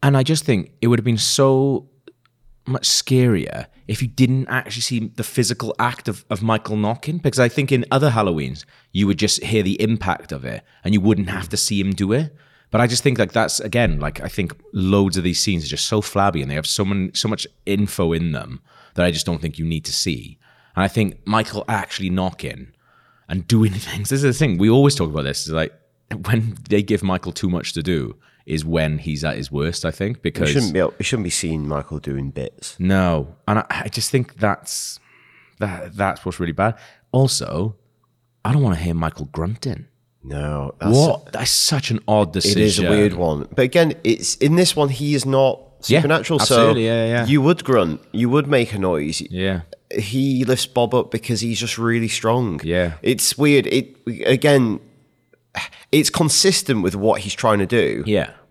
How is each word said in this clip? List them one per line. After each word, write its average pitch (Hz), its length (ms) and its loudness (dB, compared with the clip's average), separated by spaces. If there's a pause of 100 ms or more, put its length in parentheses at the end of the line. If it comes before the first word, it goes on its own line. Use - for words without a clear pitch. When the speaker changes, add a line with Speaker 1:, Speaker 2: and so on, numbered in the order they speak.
Speaker 1:
and 139 120 6
I 135 60 4
just 147 240 0
think 110 240 0 (100)
it 117 100 2
would 120 100 4
have 107 60 -4
been 117 120 0
so 135 720 2 (760)
much 131 220 -4
scarier 123 800 2 (240)
if 107 120 -2
you 127 60 -2
didn't 127 400 2
actually 117 340 -6
see 120 180 -2 (180)
the 117 60 -6
physical 120 560 -2
act 120 280 -4
of, 107 220 -8
of 101 120 -4
Michael 107 360 -2
knocking, 113 400 -4
because 143 220 -2
I 123 100 6
think 139 240 -2
in 120 180 2
other 139 180 4
Halloweens, 80 540 0 (300)
you 98 140 2
would 95 120 2
just - 240 0
hear 107 180 0
the 95 200 0
impact 107 500 -2
of 67 140 -10
it 57 180 -10 (220)
and 95 80 0
you 104 80 4
wouldn't 95 280 2
have 92 200 -6
to 101 80 -6
see 98 240 -2
him 98 100 0
do 98 220 0
it. 147 200 0 (380)
But 113 80 2
I 120 80 4
just 123 160 -2
think, 127 160 2
like, 98 140 0
that's, - 260 0
again, 104 400 0
like, 73 220 -6
I 76 80 -8
think 90 260 -4 (160)
loads 95 460 2
of 87 80 -2
these 90 160 0
scenes 85 240 0
are - 20 -8
just 76 200 -4
so 107 140 0
flabby 98 400 0
and 67 80 -6
they 71 60 -4
have 78 100 -4
so - 200 -2
many, 95 280 -2
so - 140 -2
much 107 180 -4 (200)
info 98 480 0
in 82 180 -2
them 65 300 -10 (340)
that 90 100 2
I 90 60 2
just 76 140 -4
don't 82 160 -4
think 78 180 -8
you 80 60 -4
need 80 180 -4
to - 100 -8
see. - 460 -6 (380)
And 92 60 2
I 98 40 2
think 104 400 -2
Michael 107 400 -2
actually 95 420 -4
knocking 87 580 -4 (600)
and 87 180 -4
doing 110 280 4
<laughs> - 0 -
things, 101 360 -8
this 135 140 -2
is 139 160 2
the 156 60 4
thing, 98 120 0
we 101 120 4
always 139 260 6
talk 82 140 -2
about 73 140 -4
this, 69 220 -4
is 78 60 -8
like, 80 220 -2 (560)
when 113 260 0 (140)
they 104 120 2
give 101 220 0
Michael 92 300 -2
too - 160 -2
much 87 240 -4
to 82 100 -6
do 73 320 -2 (300)
is 78 200 -4
when 78 320 0
he's 73 260 -6
at 73 140 -2
his 69 120 -8
worst, 71 360 -4
I 80 60 -2
think, 107 300 -6
because 78 280 -2
Speaker 2:
You 73 60 0
shouldn't 110 180 0
be 90 60 0
able, - 200 0
you 95 60 -4
shouldn't 113 180 -2
be 87 60 -4
seeing 80 360 -4
Michael 73 340 -6
doing 69 300 -6
bits. - 480 -12
Speaker 1:
No. 90 580 0 (120)
And 104 120 2
I, - 100 -6
I - 180 -6
just - 240 -6
think 127 240 -2
that's, - 640 -4 (600)
that, 90 360 -8
that's 98 300 -2
what's 90 160 -6
really 85 100 -2
bad. 104 240 2 (380)
Also, 107 600 0 (680)
I 101 80 0
don't 147 100 4
wanna 107 140 2
hear 85 180 -2
Michael 80 340 -2
grunting. 95 580 -6 (400)
Speaker 2:
No, 71 540 -6
that's 101 160 2
Speaker 1:
What? 151 380 2
That's 117 180 -2
such - 380 0
an 113 180 -2
odd 104 280 2
Speaker 2:
It 90 100 0
is 101 60 2
a 101 40 2
Speaker 1:
decision. 95 340 2
Speaker 2:
weird 104 240 4
one. 80 420 -2
But 135 80 4
again, 151 300 4 (100)
it's, - 320 0
in 151 200 4
this 180 200 4
one, 147 140 2
he 143 260 -2
is 131 100 -2
not 135 340 2 (280)
Speaker 1:
Yeah, 139 120 4
Speaker 2:
supernatural, 156 400 2
so 117 160 4
Speaker 1:
absolutely, 113 300 4
yeah, 113 220 2
yeah. 117 180 0
Speaker 2:
you 139 160 4
would 165 220 2
grunt, 92 380 2 (100)
you 120 180 0
would 139 180 2
make 127 260 2
a 101 60 -4
noise. 82 420 0
Speaker 1:
Yeah. 92 400 -4 (360)
Speaker 2:
He 127 480 0
lifts 123 200 0
Bob 120 280 0
up 123 180 0
because 113 300 -4
he's 117 200 -4
just 117 160 -6
really 117 320 0
strong. 110 540 -2
Speaker 1:
Yeah. 85 380 0
Speaker 2:
It's - 360 0
weird. 143 300 4
It, - 280 -2 (300)
again, 131 540 4 (1120)
it's 147 180 4
consistent 151 720 2
with 90 140 0
what 101 260 2
he's 101 140 -6
trying 110 240 2
to 98 60 2
do. 73 400 0
Speaker 1:
Yeah. 95 260 0 (200)